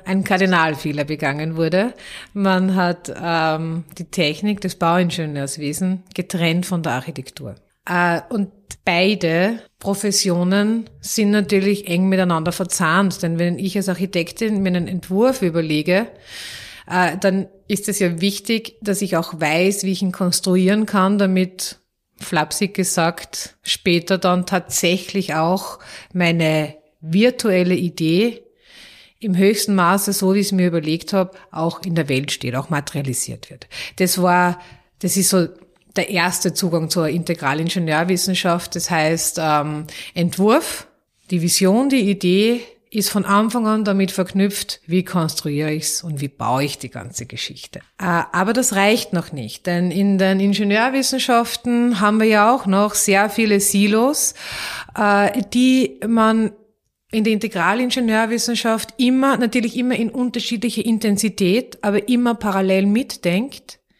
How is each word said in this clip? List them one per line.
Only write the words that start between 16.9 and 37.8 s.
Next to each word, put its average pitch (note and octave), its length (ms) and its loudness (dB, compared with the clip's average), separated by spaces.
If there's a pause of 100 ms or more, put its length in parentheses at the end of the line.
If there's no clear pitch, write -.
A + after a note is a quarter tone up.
dann F#3+ 280 0 (220)
ist G3+ 200 -2
es G3+ 120 -2
ja F3 200 0
wichtig, G#3 600 -2
dass G3+ 200 -2
ich F#3 160 -2
auch E3 240 -4
weiß, F3+ 440 0
wie F#3+ 80 0
ich F3+ 100 -4
ihn F#3 80 0
konstruieren F#3 760 2
kann, G3 320 2
damit, F#3 600 0 (400)
flapsig F3 560 -2
gesagt, - 880 -2
später F3 560 0
dann F3+ 260 2
tatsächlich F3+ 880 -2
auch E3+ 440 -2 (340)
meine D#3+ 600 2 (260)
virtuelle F#3 760 2
Idee F3 640 0 (800)
im F#3+ 160 -2
höchsten G3+ 400 2
Maße, F#3+ 360 2
so F#3+ 220 2
wie G#3 60 2
ich G3 60 0
es G3+ 60 -4
mir F#3 140 2
überlegt E3 460 -2
habe, F#3+ 260 -2 (140)
auch E3 300 -4
in F3+ 120 -4
der D#3+ 140 0
Welt C#3 240 -2
steht, B2 240 -6
auch C3+ 140 -6
materialisiert C#3 800 -6
wird. - 180 -20 (280)
Das F#3 240 0
war, F3+ 380 4 (400)
das F#3 180 -2
ist G3 120 2
so F3+ 180 4 (480)
der - 160 -2
erste F3+ 440 0
Zugang E3 360 -2
zur D#3+ 180 0
Integralingenieurwissenschaft. E3+ 1700 -2